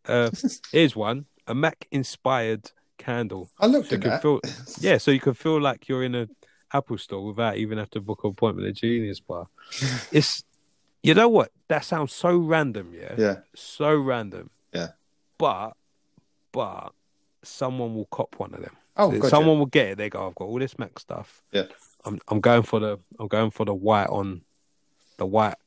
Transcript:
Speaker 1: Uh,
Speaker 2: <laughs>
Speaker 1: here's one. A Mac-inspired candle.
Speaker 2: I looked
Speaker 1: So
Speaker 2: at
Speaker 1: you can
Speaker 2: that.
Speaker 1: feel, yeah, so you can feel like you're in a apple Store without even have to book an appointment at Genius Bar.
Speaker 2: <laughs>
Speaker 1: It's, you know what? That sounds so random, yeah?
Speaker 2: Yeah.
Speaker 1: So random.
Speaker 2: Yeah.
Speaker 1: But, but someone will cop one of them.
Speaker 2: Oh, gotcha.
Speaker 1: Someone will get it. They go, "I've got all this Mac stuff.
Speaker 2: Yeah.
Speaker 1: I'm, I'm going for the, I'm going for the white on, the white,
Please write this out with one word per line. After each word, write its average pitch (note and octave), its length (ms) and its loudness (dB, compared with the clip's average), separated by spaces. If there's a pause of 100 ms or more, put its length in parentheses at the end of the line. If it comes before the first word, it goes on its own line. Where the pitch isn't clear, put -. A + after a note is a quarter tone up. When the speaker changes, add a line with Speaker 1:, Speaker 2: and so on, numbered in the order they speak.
Speaker 1:
Uh, A#2+ 240 2 (200)
Speaker 2:
<laughs> - 220 -14
Speaker 1:
here's D#3 220 4
one. A2+ 320 -4 (220)
A A#2+ 60 -6
Mac-inspired C3 1160 -2 (260)
candle. G2+ 600 -6
Speaker 2:
I G#3 80 4
looked C4 220 4
Speaker 1:
So - 80 -2
Speaker 2:
at - 20 -2
Speaker 1:
you G3 40 -4
can A#2+ 80 0
Speaker 2:
that. - 120 -2
Speaker 1:
feel, D3 180 2 (400)
yeah, D#3+ 180 4
so - 120 2
you C3+ 100 4
can C3+ 140 0
feel D#3+ 260 0
like C3+ 280 -4
you're C3 160 -2
in B2 100 -4
a A#2 140 -4 (440)
apple B2 260 -2
Store G2 280 -10
without G#2+ 300 -2
even G#2+ 220 -4
have G#2 120 -8
to G#2+ 100 -8
book G2+ 240 -8
an G#2 60 2
appointment G2 380 -2
at G2+ 60 -6
Genius A2+ 460 -2
Bar. F2 280 -12 (320)
Speaker 2:
<laughs> B2+ 320 -6
Speaker 1:
It's, - 320 2 (580)
you D#3 120 6
know A3+ 140 8
what? G3 240 4 (160)
That D#3 160 0
sounds D#3 280 -4
so F3 240 2
random, C#3+ 580 0
yeah? F2 220 -12
Speaker 2:
Yeah. G#2 200 2 (180)
Speaker 1:
So - 420 0
random. G#2+ 540 -4 (220)
Speaker 2:
Yeah. E2+ 160 -4 (500)
Speaker 1:
But, A2 340 -2 (800)
but F#2 380 -8 (520)
someone B2+ 520 -8
will A2 120 -8
cop - 320 -8
one F#2 160 -10
of F2+ 60 -14
them. - 160 -16 (200)
Speaker 2:
Oh, G3 160 4
gotcha. A2 160 0
Speaker 1:
Someone D#3 320 6
will C#3+ 60 2
get B2+ 240 4
it. G2 80 -8
They G#2+ 120 -4
go, F#2+ 160 -6
"I've F2+ 80 -10
got F#2+ 120 -10
all A#2 120 -6
this C3 200 -6
Mac G#2+ 200 -10
stuff. - 440 -12 (100)
Speaker 2:
Yeah. G2 140 0 (380)
Speaker 1:
I'm, G#2 140 -6 (100)
I'm G#2+ 120 2
going A#2 240 6
for A2 160 -2
the, G#2 180 -4 (220)
I'm G#2+ 80 -8
going G#2+ 240 0
for A2 120 -2
the G2+ 100 -2
white G2+ 340 2
on, G2 340 -4 (760)
the F#2+ 80 -2
white, G#2 280 2 (120)